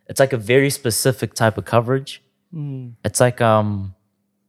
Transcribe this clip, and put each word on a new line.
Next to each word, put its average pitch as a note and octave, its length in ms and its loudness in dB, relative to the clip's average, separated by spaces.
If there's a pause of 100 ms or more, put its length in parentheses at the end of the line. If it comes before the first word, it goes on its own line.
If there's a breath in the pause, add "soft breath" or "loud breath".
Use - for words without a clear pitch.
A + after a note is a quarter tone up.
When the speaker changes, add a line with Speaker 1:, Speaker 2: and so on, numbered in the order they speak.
Speaker 1:
it's, - 120 -10
like, C#3 140 4
a B2+ 40 -4
very B2+ 320 2
specific B2 680 -2
type A2+ 220 2
of G#2 60 -8
coverage. B2 580 -2 (320)
Speaker 2:
Mm. C3 420 -12 (100)
Speaker 1:
It's A2 160 0
like, B2 180 4
um, G#2 560 0 (540)